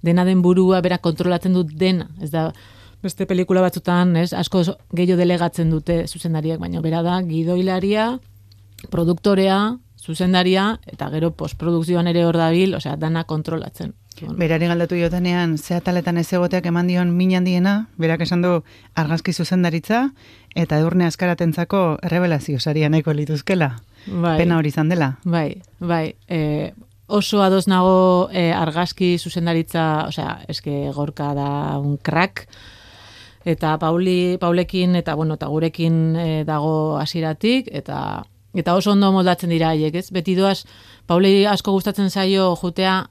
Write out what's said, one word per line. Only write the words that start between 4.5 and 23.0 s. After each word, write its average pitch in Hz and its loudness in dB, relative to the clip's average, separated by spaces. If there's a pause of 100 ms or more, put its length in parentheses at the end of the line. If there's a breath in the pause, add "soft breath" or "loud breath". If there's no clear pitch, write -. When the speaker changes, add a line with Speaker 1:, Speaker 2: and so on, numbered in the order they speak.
Speaker 1:
oso 175 0 (180)
gehiago 180 2
delegatzen 175 2
dute 165 0
zuzendariak, 160 -4
baina 170 -6
bera 165 0
da 180 0
gidoilaria, 185 0 (840)
produktorea, 190 2 (200)
zuzendaria, 185 0
eta - -10
gero 160 -2
postprodukzioan 170 -2
ere 170 2
hor 165 2
dabil, 170 2
osea, - -6
dana 160 -2
kontrolatzen. 156 -6 (260)
Bueno. 170 -10
Speaker 2:
Berari 165 0
galdetu 170 0
diotenean, 175 0
ze 175 -6
ataletan 175 -2
ez 165 -2
egoteak 175 0
eman 175 0
dion 180 0
min 185 2
handiena, 185 0 (100)
berak 165 0
esan 175 0
du 175 2 (320 loud breath)
argazki 160 -2
zuzendaritza, 180 0 (480 loud breath)
eta 156 0
Edurne 170 2
Azkaratentzako 170 0
errebelazio 160 0
saria 151 0
nahiko 156 2